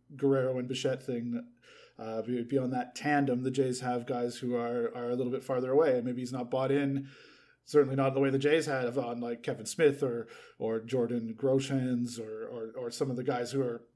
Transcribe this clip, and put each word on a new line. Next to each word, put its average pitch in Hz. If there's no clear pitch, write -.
Guerrero 135
and 123
Bichette 131
thing, 120
uh, 110
be-, 120
beyond 127
that 123
tandem, 139
the 131
Jays 131
have 123
guys 120
who 123
are, 120
are -
a 123
little 123
bit -
farther 127
away, 143
and 120
maybe 123
he's 123
not 123
bought 131
in, 139
certainly 135
not 135
the 135
way 139
the 135
Jays 147
have 127
on, 120
like, 120
Kevin -
Smith 143
or, 117
or 113
Jordan 117
Groshans 127
or, 110
or, 113
or 123
some 135
of 123
the 127
guys 123
who 135
are 117